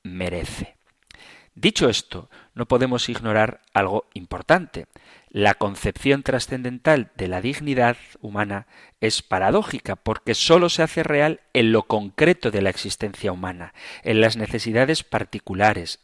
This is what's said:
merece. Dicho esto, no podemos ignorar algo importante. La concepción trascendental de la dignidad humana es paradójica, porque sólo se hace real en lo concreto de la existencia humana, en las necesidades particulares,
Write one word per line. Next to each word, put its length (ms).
merece. 760
Dicho 360
esto, 400
no 120
podemos 440
ignorar 500
algo 400
importante. 720
La 240
concepción 720
trascendental 920
de 140
la 140
dignidad 560
humana 440
es 180
paradójica, 760
porque 380
sólo 360
se 120
hace 200
real 380
en 200
lo 100
concreto 680
de 120
la 80
existencia 640
humana, 420
en 200
las 160
necesidades 680
particulares, 1000